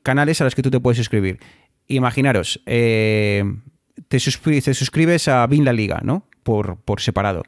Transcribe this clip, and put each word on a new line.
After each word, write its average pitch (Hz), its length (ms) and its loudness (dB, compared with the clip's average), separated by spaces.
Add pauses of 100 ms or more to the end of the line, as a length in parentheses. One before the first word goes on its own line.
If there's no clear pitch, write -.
canales 147 380 0
a 151 40 2
los 127 100 0
que 127 80 -2
tú 131 80 0
te 131 100 0
puedes 123 160 2
suscribir. 104 420 -2 (480)
Imaginaros, 127 800 0
eh, 110 800 2 (640)
te - 80 0
suscri-, 139 480 -2
te 139 80 0
suscribes 160 560 0
a 123 200 4
Bin 143 180 4
La 123 80 2
Liga, 98 280 -2
¿no? 147 220 -4 (180)
Por, 104 360 -2
por - 240 -4
separado. 101 460 -2